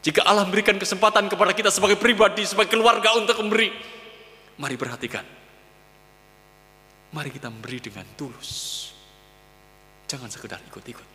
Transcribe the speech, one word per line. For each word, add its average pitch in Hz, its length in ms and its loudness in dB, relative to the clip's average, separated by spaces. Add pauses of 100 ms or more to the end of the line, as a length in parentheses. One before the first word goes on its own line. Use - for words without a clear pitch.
Jika - 240 0
Allah 202 240 4
memberikan 196 320 2
kesempatan 202 480 2
kepada 190 240 2
kita 208 160 0
sebagai 202 320 2
pribadi, 208 480 4
sebagai 202 240 0
keluarga 226 480 4
untuk 226 240 0
memberi, 214 240 2 (880)
mari 131 240 -8
perhatikan. 120 400 -8 (1900)
Mari 147 160 -10
kita 123 240 -14
memberi 117 320 -14
dengan 95 320 -16
tulus. - 720 -12 (1200)
Jangan 127 240 -10
sekedar 90 240 -14 (160)
ikut-ikut. - 420 -18